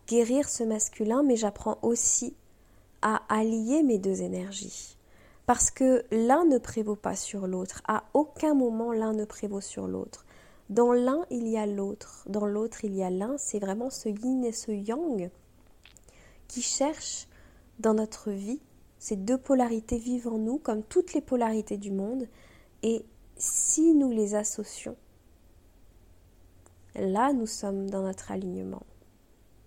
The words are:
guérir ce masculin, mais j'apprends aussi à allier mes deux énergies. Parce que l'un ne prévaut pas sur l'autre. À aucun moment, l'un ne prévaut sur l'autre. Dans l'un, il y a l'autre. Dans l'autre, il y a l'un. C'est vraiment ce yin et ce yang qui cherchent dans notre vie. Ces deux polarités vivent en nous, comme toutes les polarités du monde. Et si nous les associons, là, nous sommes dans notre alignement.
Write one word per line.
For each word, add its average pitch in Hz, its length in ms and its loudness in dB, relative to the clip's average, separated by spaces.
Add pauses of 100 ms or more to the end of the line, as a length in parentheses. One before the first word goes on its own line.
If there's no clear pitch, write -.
guérir 240 420 2
ce - 140 -4
masculin, 220 600 0
mais 254 140 4
j'apprends 214 440 -2
aussi - 540 0 (680)
à 214 260 0
allier 226 560 2
mes 240 140 6
deux 190 240 0
énergies. 185 760 -8 (480)
Parce - 260 4
que 262 400 4
l'un 240 340 6
ne 277 120 8
prévaut 214 380 -2
pas 190 200 -6
sur 196 320 -6
l'autre. 185 400 -6
À - 260 0
aucun 302 400 2
moment, 233 380 2
l'un 220 220 0
ne 214 120 -2
prévaut 202 360 -8
sur 190 260 -8
l'autre. - 380 -8 (440)
Dans 240 240 6
l'un, 262 360 2
il 233 180 -4
y 220 100 0
a 214 80 0
l'autre. 202 640 -6
Dans 208 160 -2
l'autre, 214 400 -4
il 196 100 -4
y 190 80 0
a 185 60 -2
l'un. 208 280 -2
C'est - 220 -4
vraiment 208 300 -4
ce - 180 -8
yin 247 380 -2
et 233 80 -2
ce - 180 -8
yang 214 580 -4 (1160)
qui 247 140 -8
cherchent - 680 -4 (520)
dans 220 140 4
notre 220 380 -2
vie. 202 300 -6 (380)
Ces - 180 -6
deux 220 200 0
polarités 240 600 2
vivent 240 320 -4
en 226 80 -2
nous, 226 220 0
comme 214 240 -2
toutes - 300 0
les 294 80 2
polarités 220 560 0
du 202 140 -8
monde. 220 380 -2 (540)
Et 226 220 0 (300)
si - 580 4
nous 269 180 6
les 208 240 2
associons, 214 600 -4 (2000)
là, 208 380 0
nous 226 140 -2
sommes 196 420 -6
dans 196 140 -4
notre 190 280 -8
alignement. 190 520 -8 (840)